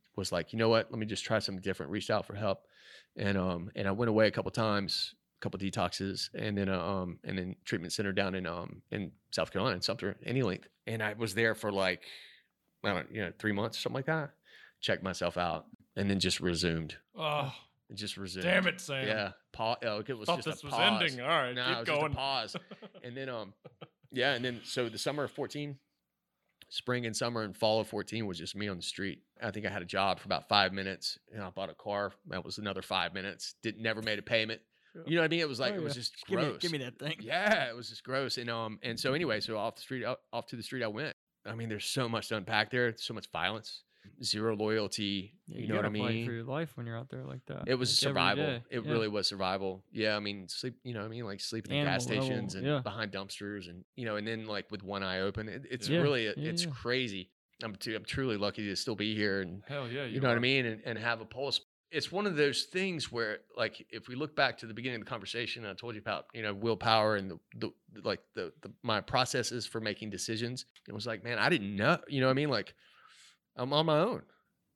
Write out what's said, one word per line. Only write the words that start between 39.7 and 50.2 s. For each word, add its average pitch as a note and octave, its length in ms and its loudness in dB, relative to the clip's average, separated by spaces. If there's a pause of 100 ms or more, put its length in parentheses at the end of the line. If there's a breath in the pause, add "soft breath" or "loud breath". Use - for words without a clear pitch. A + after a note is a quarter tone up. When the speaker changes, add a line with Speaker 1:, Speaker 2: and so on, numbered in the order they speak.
Speaker 1:
the - 60 -16
street, B2 220 -4
off, B2 140 -2 (140)
off A#2 160 -4
to B2+ 80 -8
the A2+ 60 -8
street B2+ 200 -4
I A2 60 2
went. A#2+ 280 -4 (300)
I G#2+ 80 -6
mean, A2+ 160 -4
there's G#2+ 160 -4
so B2+ 220 0
much A2+ 200 -2
to A2+ 80 0
unpack G#2+ 340 2
there, B2 260 2
so - 180 -8
much G2+ 160 -8
violence, F#2 540 -4 (380 loud breath)
zero G#2+ 340 2
loyalty, G#2 760 0 (120)
Speaker 3:
Yeah, - 100 -12
Speaker 1:
you B2 60 -6
Speaker 3:
you G#2+ 60 -4
Speaker 1:
know A2 80 2
what G#2 80 2
I G#2+ 40 0
Speaker 3:
gotta G#2 140 0
fight A#2+ 120 2
Speaker 1:
mean? A#2 120 -2
Speaker 3:
for B2 60 -4
your A#2 120 -6
life D3+ 320 -4
when A#2+ 100 -8
you're A#2 120 -6
out C3 120 -8
there C3 140 -8
like C3+ 220 -10
that, - 220 -8
Speaker 1:
It C3 80 4
was B2 140 2 (120)
Speaker 3:
like, C#3 80 2
every G2 100 2
Speaker 1:
survival. G#2 260 4
Speaker 3:
day. A#2+ 240 -2
Speaker 1:
It A#2+ 140 -2
Speaker 3:
Yeah. - 80 -2
Speaker 1:
really A2+ 160 4
was G#2 200 2
survival. F#2+ 640 0
Yeah, G#2+ 240 2
I G#2 40 -2